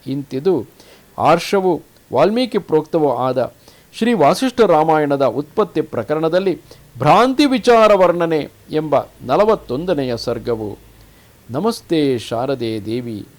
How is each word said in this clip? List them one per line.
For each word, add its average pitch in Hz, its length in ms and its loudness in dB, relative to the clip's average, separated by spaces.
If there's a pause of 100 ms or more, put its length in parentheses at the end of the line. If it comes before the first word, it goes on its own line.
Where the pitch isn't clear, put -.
ಇಂತಿದು 135 580 -4 (520)
ಆರ್ಷವೂ 170 640 0 (320)
ವಾಲ್ಮೀಕಿ 214 440 0
ಪ್ರೋಕ್ತವೂ 151 560 0
ಆದ 127 400 -2 (400)
ಶ್ರೀ 233 200 0
ವಾಸಿಷ್ಠ 240 480 2
ರಾಮಾಯಣದ 151 640 4
ಉತ್ಪತ್ತಿ 147 560 -2
ಪ್ರಕರಣದಲ್ಲಿ 160 800 -2 (380)
ಭ್ರಾಂತಿ 233 460 4
ವಿಚಾರ 226 480 4
ವರ್ಣನೆ 170 560 2 (220)
ಎಂಬ 151 280 -2
ನಲವತ್ತೊಂದನೆಯ 139 1160 -2
ಸರ್ಗವು. 113 600 -6 (760)
ನಮಸ್ತೆ 151 680 -2
ಶಾರದೆ 117 680 -6
ದೇವಿ. 113 420 -8 (100)